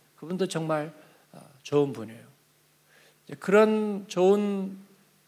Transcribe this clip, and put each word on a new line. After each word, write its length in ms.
그분도 320
정말, 440
아, 80
좋은 300
분이에요. 320
이제 140
그런 720
좋은 680